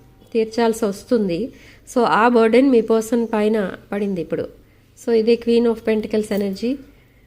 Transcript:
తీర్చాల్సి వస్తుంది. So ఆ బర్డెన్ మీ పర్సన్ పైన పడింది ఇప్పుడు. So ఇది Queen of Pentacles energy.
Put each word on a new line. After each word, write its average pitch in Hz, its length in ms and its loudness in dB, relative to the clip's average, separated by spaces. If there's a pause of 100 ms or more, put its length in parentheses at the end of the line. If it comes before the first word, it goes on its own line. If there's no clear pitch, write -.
(340)
తీర్చాల్సి 226 520 0
వస్తుంది. 202 680 -2 (440)
So 254 80 2
ఆ 196 240 2
బర్డెన్ 240 420 4
మీ 240 120 4
పర్సన్ 226 520 0
పైన 214 400 0 (180)
పడింది 202 300 -4
ఇప్పుడు. - 420 -8 (420)
So 240 80 0
ఇది 226 220 2
Queen 233 400 2
of 220 140 -16
Pentacles 214 380 -2
energy. 202 480 -4 (520)